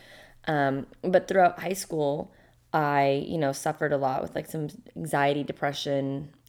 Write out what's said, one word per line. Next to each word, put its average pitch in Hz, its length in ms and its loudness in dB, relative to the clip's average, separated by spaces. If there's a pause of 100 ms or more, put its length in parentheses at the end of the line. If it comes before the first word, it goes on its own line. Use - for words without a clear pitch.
(480)
Um, 139 400 0 (160)
but 180 240 2
throughout 185 320 4
high 175 140 -4
school, 156 600 -4 (400)
I, 143 540 4
you - 100 -4
know, 143 140 2
suffered 151 420 -2
a 139 40 2
lot 135 260 0
with, - 100 -10
like, - 140 -6
some 151 220 -6 (280)
anxiety, 143 460 0
depression, 139 880 -4 (160)